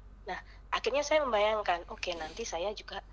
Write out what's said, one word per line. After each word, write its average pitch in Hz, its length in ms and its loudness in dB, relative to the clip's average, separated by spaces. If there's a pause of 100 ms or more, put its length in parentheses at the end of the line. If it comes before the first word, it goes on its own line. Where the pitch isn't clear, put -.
(240)
Nah, 185 160 -6 (320)
akhirnya 277 320 2
saya 311 240 6
membayangkan, 208 640 2
oke, 208 240 -8
nanti 160 320 -6
saya 190 240 -4
juga 196 400 -10